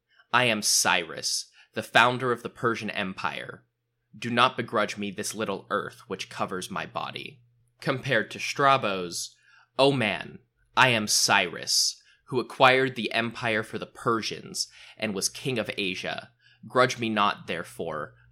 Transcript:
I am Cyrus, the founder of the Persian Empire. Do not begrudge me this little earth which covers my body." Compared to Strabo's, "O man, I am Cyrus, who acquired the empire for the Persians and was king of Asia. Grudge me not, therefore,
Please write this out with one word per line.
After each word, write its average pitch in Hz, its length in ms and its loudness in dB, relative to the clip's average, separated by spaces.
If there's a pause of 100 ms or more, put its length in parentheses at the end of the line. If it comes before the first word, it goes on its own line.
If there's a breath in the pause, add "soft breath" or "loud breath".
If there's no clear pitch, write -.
(320 soft breath)
I 120 120 4
am 110 180 2
Cyrus, - 880 0 (240 soft breath)
the 110 80 -4
founder 123 500 4
of 117 100 -4
the - 80 -8
Persian 110 400 -2
Empire. 92 760 -6 (540)
Do 117 120 -6
not 120 260 2
begrudge 110 400 -2
me 101 140 -6
this 98 240 -6
little 101 360 -6
earth - 360 -4
which - 240 -8
covers 95 400 -6
my 82 160 -6
body." - 540 -10 (400)
Compared 131 500 0
to - 80 -12
Strabo's, 104 960 0 (420 soft breath)
"O 139 140 6
man, 107 460 -2 (380)
I 127 120 8
am 113 180 2
Cyrus, - 920 2 (280 soft breath)
who 127 120 -2
acquired 131 540 4
the 107 180 -4
empire 113 500 -2
for 107 160 -10
the 87 80 -8
Persians - 800 -4 (280 loud breath)
and 107 180 -4
was 95 140 -2
king 131 300 -4
of 104 180 -2
Asia. 90 540 -6 (380 soft breath)
Grudge 127 300 2
me 117 100 -2
not, 104 380 0
therefore, 82 680 -8 (160 soft breath)